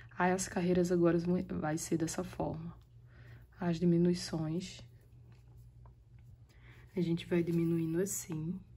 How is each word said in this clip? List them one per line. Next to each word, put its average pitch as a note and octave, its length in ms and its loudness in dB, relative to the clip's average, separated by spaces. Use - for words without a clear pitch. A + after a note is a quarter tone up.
Aí, F3+ 140 4
as F#3+ 160 0
carreiras F3+ 460 2
agora F3 260 4
vão, F3 240 0
vai D#3 180 -2
ser E3+ 200 -2
dessa D#3+ 260 -2
forma. D#3+ 500 -8
As E3+ 220 -2
diminuições. F3 1000 2
A F#3 60 0
gente E3+ 260 0
vai E3+ 160 2
diminuindo E3 580 0
assim. F3+ 600 -6